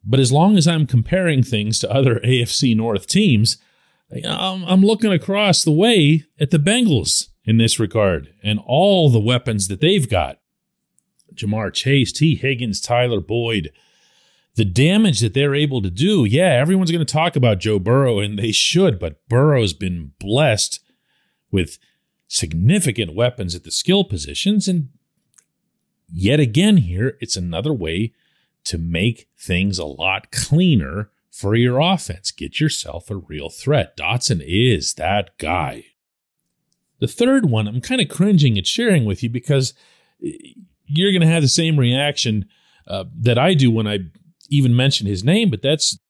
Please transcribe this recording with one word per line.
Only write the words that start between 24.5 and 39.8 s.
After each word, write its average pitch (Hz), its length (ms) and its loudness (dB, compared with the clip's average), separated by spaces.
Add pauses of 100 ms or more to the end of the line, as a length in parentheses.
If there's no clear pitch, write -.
And 170 220 -2 (1200)
yet 107 320 0
again 170 360 2
here, 101 440 -2
it's - 160 -8
another 90 340 -4
way 95 420 -4 (520)
to 85 120 -6
make 85 500 -2 (100)
things 92 400 -2
a 82 80 -8
lot 90 460 -6
cleaner 117 760 0 (200)
for 101 240 -4
your 123 260 2
offense. - 520 -4
Get - 300 -8
yourself - 480 -6
a 101 80 -8
real 76 320 -12
threat. - 480 -4
Dotson 87 480 -4
is 98 480 0
that 95 440 -4
guy. 76 480 -4 (1120)
The 120 80 -2
third 247 420 0
one, 110 180 0
I'm 120 140 -6
kinda 247 240 -4
cringing 151 520 2
at 90 100 -4
sharing 202 360 0
with 101 180 -2
you 120 80 -4
because 131 440 -2 (1120)